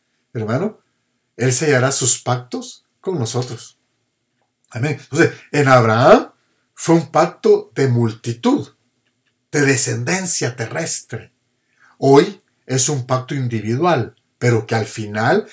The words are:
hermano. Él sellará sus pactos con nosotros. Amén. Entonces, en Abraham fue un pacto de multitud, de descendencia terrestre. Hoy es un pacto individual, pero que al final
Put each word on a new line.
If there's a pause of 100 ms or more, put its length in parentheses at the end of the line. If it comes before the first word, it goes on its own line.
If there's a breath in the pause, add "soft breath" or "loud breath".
(340)
hermano. (560)
Él
sellará
sus
pactos (120)
con
nosotros. (960)
Amén.
Entonces, (180 loud breath)
en
Abraham (420)
fue
un
pacto
de
multitud, (800)
de
descendencia
terrestre. (680 soft breath)
Hoy (240)
es
un
pacto
individual, (240)
pero
que
al
final